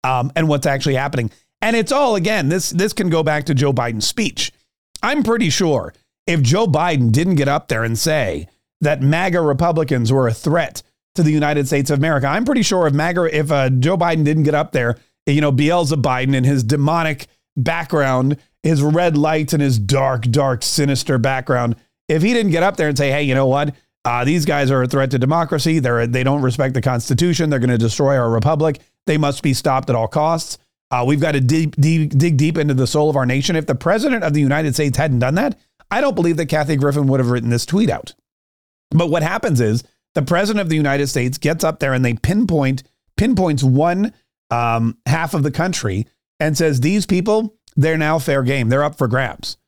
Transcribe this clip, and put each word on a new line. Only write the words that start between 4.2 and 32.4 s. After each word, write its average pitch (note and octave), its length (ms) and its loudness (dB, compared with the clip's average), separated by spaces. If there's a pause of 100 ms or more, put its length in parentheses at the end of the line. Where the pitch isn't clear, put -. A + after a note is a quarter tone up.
I'm C4+ 200 0
pretty A3+ 280 2
sure C#3 420 0 (340)
if E3+ 160 0
Joe E3+ 240 2
Biden D3+ 460 2
didn't E3+ 240 2
get C#3 120 0
up D3 200 -2
there A2+ 160 -2
and A2+ 140 -4
say G#2+ 480 -2 (340)
that D3 220 0
maga E3+ 380 0
Republicans D3 720 0
were C3 160 2
a A2+ 60 0
threat D3+ 480 -2 (320)
to F#3 80 0
the D3+ 100 4
United D3 340 0
States C#3+ 240 -2
of C#3+ 80 0
America, C#3+ 280 0
I'm F#3 180 -2
pretty B3 180 0
sure F3+ 240 2
if D3 80 2
maga, E3+ 300 0
if, D#3 260 -2
uh, C#3 200 2
Joe C3 260 2
Biden D#3+ 280 0
didn't D3+ 200 2
get D3 100 4
up - 180 0
there, A#2+ 240 0 (300)
you D3 140 2
know, D3 120 2
Beelzebub D3 500 2
Biden C3 340 0
and C3 100 2
his C#3 160 2
demonic D3+ 640 0 (300)
background, C#3 800 0 (260)
his D#3 200 2
red D#3+ 340 2
lights D#3 360 0
and D#3 100 0
his C3+ 160 2
dark, C3 520 0
dark, C3 320 0
sinister C#3 560 0
background, B2 580 0 (320)
if D#3 140 2
he A3 100 2
didn't A3 200 2
get E3 100 2
up F#3+ 140 0
there D#3+ 120 0
and D3 80 -2
say, C#3 140 0
"Hey, D3 140 0
you C3 100 0
know C3+ 120 2
what? C#3 280 0 (300)
Uh, A#2+ 200 0
these D3+ 200 0
guys C#3+ 260 0
are C3 120 2
a B2+ 40 0
threat C3+ 240 0
to C3+ 80 -2
democracy. D#3+ 640 0
They're, A#2+ 260 0
they B2 160 -2
don't C3+ 200 0
respect C3 320 0
the B2+ 80 -2
Constitution. D3 680 0
They're C#3 80 0
gonna B2 200 0
destroy C3+ 380 0
our A#2+ 140 0
republic. C#3+ 500 0 (260)
They D3+ 120 0
must C#3+ 240 -2
be C#3 120 0
stopped C3+ 360 -2
at A#2+ 60 2
all A2+ 100 0
costs. D#3+ 520 -2 (340)
Uh, B2 140 -2
we've C#3+ 140 2
gotta D3+ 200 0
dig, D3+ 360 0
dig, D#3 400 0
dig D#3 200 2
deep D#3 220 0